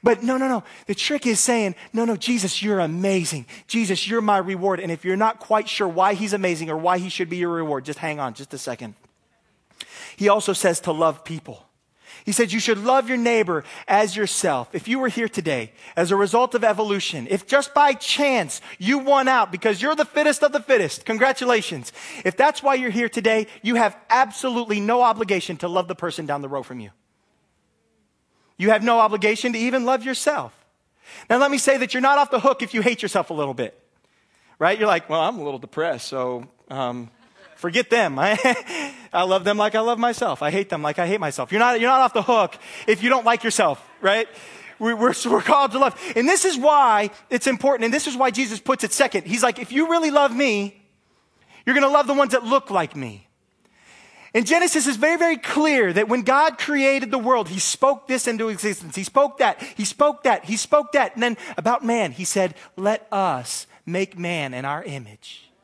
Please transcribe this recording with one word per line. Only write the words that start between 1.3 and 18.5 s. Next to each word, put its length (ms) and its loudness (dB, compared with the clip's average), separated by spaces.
saying, 340 0
"No, 120 0
no, 100 0
Jesus, 460 -4
you're 180 0
amazing. 680 -2
Jesus, 420 -2
you're 140 -2
my 160 2
reward." 420 -2
And 120 -6
if 120 -8
you're 120 -2
not 240 0
quite 280 -2
sure 200 -4
why 260 2
He's 200 -4
amazing 360 -2
or 80 -4
why 220 0
He 100 -8
should 200 -6
be 80 -6
your 120 -2
reward, 360 -4
just 120 -8
hang 220 -6
on 160 -6
just 180 -16
a 60 -12
second. 340 -10
He 140 0
also 240 2
says 280 0
to 100 -4
love 320 0
people. 400 -14
He 80 -6
said, 200 0
"You 80 -2
should 200 0
love 280 2
your 120 -2
neighbor 440 0
as 280 2
yourself." 580 -2
If 140 -10
you 100 -2
were 120 -2
here 200 -4
today 440 -6
as 140 2
a 60 4
result 400 2
of 80 0
evolution, 680 -2
if 160 -2
just 300 0
by 180 6
chance 680 -2